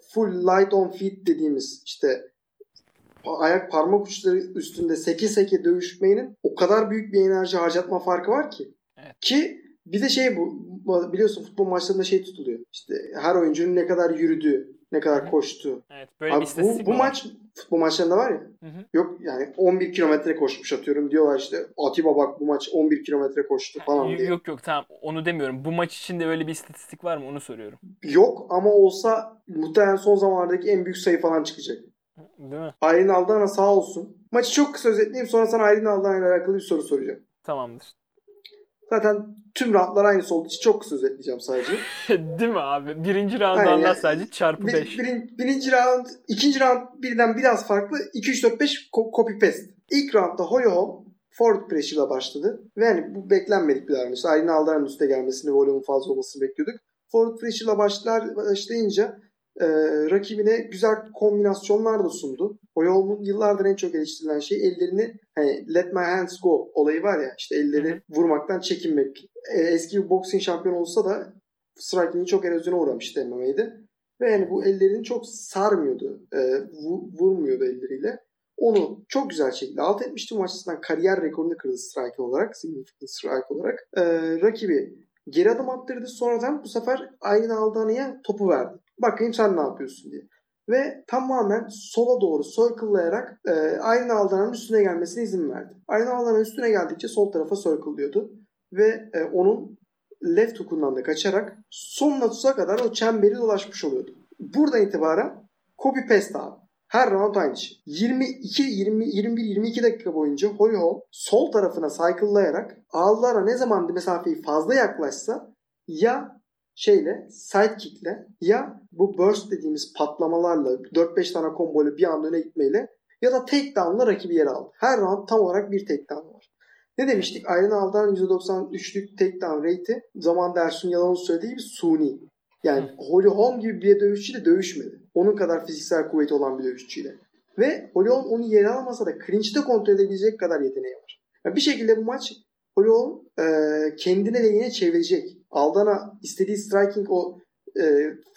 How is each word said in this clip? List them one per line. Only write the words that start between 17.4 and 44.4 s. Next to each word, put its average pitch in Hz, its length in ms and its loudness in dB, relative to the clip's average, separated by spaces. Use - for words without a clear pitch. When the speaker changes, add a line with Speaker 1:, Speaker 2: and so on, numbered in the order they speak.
Speaker 1:
futbol - 240 -4
maçlarında 165 380 0
var 247 140 2
ya. 165 100 -4
Speaker 2:
Hı 160 60 -18
hı. 165 180 -18
Speaker 1:
Yok - 260 -2
yani 135 360 -8
on 185 240 4
bir 180 120 -4
kilometre 156 440 2
koşmuş - 360 -4
atıyorum 143 380 -2
diyorlar 147 280 4
işte, - 280 -8
"Atiba 147 380 2
bak 143 240 0
bu 147 60 -4
maç 143 260 -2
on 156 180 2
bir 151 140 0
kilometre 139 420 -2
koştu." 135 340 -6
Speaker 2:
Ha, - 40 -16
Speaker 1:
falan 143 220 0
Speaker 2:
y-, 147 120 -4
Speaker 1:
diye. 190 100 -2
Speaker 2:
yok, 175 200 -4
yok, 147 140 -10
tamam, 147 220 -4
onu 156 240 -6
demiyorum. 139 400 -4
Bu 160 80 -4
maç 170 260 -2
için 175 220 -8
de 165 60 -2
öyle 160 200 -2
bir 160 60 -6
istatistik - 520 -18
var 170 120 -4
mı 139 100 -10
onu 139 140 -12
soruyorum. 113 380 -14
Speaker 1:
Yok 175 480 4
ama 185 200 2
olsa 208 800 4
muhtemelen 180 480 2
son 202 200 4
zamanlardaki 180 540 2
en 185 140 2
büyük 185 120 -6
sayı 170 240 2
falan 165 220 2
çıkacak. - 360 -10
Speaker 2:
Değil 143 240 -12
mi? 156 120 -12
Speaker 1:
Irene 180 280 6
Aldana 196 360 2
sağ 202 260 4
olsun. - 420 -2
Maçı 247 200 2
çok 285 220 2
kısa - 140 -2
özetleyeyim, 220 380 2
sonra 226 200 2
sana 220 260 4
Irene 214 160 4
Aldana 196 300 0
ile 185 80 0
alakalı 180 300 2
bir 190 40 -4
soru 160 220 -2
soracağım. - 380 -4
Speaker 2:
Tamamdır. 127 440 -10
Speaker 1:
Zaten 208 360 2
tüm 233 200 2
roundlar 190 300 4
aynısı 196 300 2
olduğu 165 120 -2
için - 160 -12
çok 208 200 2
kısa - 120 -10
özetleyeceğim 135 460 -4
sadece. 127 320 -4
Speaker 2:
<laughs> - 0 -
Değil 170 420 0
mi 196 100 -2
abi? 143 440 -4
Birinci 202 360 0
roundu 190 180 4
Speaker 1:
Aynen. 180 140 6
Speaker 2:
anlat 180 260 4
sadece, 160 320 0
çarpı 165 360 0